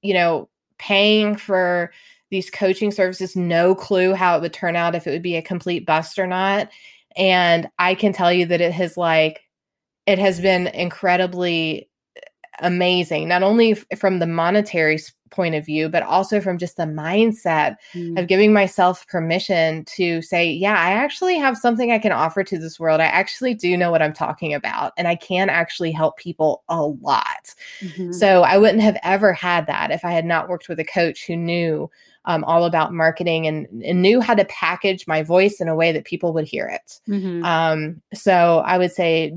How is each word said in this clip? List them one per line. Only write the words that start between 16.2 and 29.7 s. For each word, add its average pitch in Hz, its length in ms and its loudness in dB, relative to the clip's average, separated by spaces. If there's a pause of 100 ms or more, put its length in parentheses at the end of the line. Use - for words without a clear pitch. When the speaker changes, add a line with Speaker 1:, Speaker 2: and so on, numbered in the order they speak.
Speaker 1:
from 180 160 -4
just 170 200 -8
the 170 60 -4
mindset 160 920 0 (200)
Speaker 2:
Mm. 170 240 -8
Speaker 1:
of 175 80 -2
giving 208 260 6
myself 185 540 2
permission 165 800 -2
to 170 360 -2
say, 170 300 0
"Yeah, 190 240 0
I 175 160 2
actually 294 460 -2
have 269 200 0
something 240 340 0
I 220 80 2
can 220 120 0
offer 160 320 -2
to 180 160 -8
this 160 200 -14
world. 160 220 2
I 160 40 4
actually 214 500 -2
do 180 220 -2
know 175 140 0
what 160 100 4
I'm 151 120 0
talking 156 400 -6
about, - 440 -6
and 175 100 -4
I 170 80 0
can 185 340 -2
actually 165 420 -2
help 156 260 -2
people 160 520 -2
a 165 140 -2
lot." - 720 -4 (300)
Speaker 2:
Mm-hmm. 175 300 -10
Speaker 1:
So 180 300 6
I 170 140 4
wouldn't 220 260 6
have 214 200 4
ever 190 300 2
had 175 340 -2
that 151 240 -2